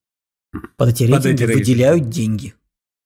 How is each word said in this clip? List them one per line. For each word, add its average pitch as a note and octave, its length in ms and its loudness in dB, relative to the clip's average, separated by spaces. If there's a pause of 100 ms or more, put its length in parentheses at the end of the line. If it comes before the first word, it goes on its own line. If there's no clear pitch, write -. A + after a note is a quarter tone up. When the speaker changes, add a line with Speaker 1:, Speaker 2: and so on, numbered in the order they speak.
(760)
Speaker 1:
под A#2+ 140 2
эти A#2+ 200 0
Speaker 2:
Под D3 140 2
Speaker 1:
рейтинги D#3+ 120 0
Speaker 2:
эти A#2+ 80 -2
рейтинги. A#2 100 0
Speaker 1:
выделяют B2+ 560 2
деньги. A2 440 -6 (520)